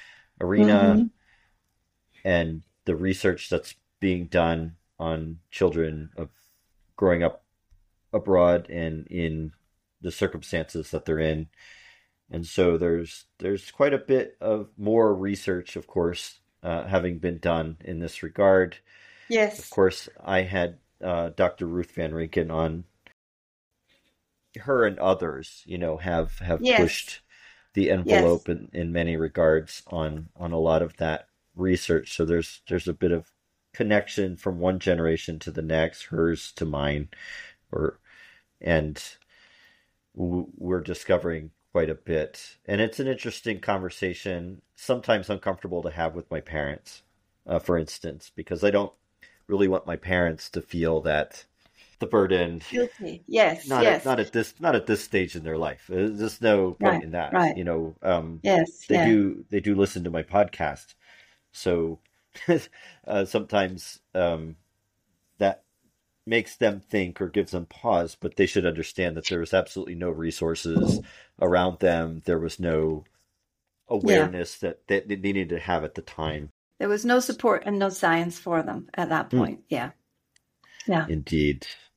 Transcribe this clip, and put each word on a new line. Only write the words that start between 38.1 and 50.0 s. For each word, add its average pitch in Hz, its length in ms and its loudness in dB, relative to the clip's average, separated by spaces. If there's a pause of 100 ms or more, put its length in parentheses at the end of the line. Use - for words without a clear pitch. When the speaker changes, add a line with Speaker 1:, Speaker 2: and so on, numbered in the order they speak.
Speaker 1:
and 78 420 0 (1120)
w-, 87 300 -2 (100)
we're 90 240 -2
discovering 82 720 -2 (220)
quite 82 180 2
a 78 60 -4
bit. - 600 -6 (100)
And 101 140 0
it's 110 200 -2
an 131 80 -2
interesting 117 500 -6
conversation, 92 1040 -6 (140)
sometimes 117 520 -2
uncomfortable 92 540 -4
to 85 80 -6
have 80 240 -4
with 85 160 -12
my 80 100 -6
parents, 73 640 -8 (460)
uh, 85 100 0
for 87 180 0
instance, 78 600 -8
because 85 260 -6
I 208 80 4
don't 101 220 2 (560)
really 101 180 4
want 92 220 0
my 85 80 -4
parents 87 540 0